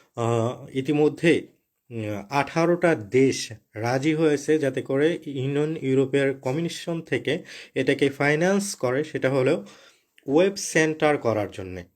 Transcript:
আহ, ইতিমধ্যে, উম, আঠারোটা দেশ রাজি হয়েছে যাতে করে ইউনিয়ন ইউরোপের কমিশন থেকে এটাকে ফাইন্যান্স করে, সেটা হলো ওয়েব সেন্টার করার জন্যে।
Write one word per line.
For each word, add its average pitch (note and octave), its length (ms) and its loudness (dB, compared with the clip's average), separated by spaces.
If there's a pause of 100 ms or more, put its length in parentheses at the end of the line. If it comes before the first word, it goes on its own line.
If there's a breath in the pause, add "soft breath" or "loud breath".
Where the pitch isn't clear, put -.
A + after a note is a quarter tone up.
(160 loud breath)
আহ, A#2 580 0
ইতিমধ্যে, D3 760 2 (420)
উম, G#2 400 -8
আঠারোটা E3 640 2
দেশ A#2+ 560 2 (240)
রাজি C3 380 0
হয়েছে D3+ 460 2
যাতে C3+ 220 -2
করে D3+ 440 0
ইউনিয়ন C#3+ 560 -2
ইউরোপের C3+ 520 2
কমিশন E3 680 -4
থেকে D#3 420 -2 (320 loud breath)
এটাকে C3+ 340 2
ফাইন্যান্স D#3+ 680 0
করে, B2+ 280 -2
সেটা C3 260 -2
হলো C#3 360 2 (640 loud breath)
ওয়েব F3+ 280 4
সেন্টার D#3 640 2
করার G#2+ 340 0
জন্যে। F#2 440 -12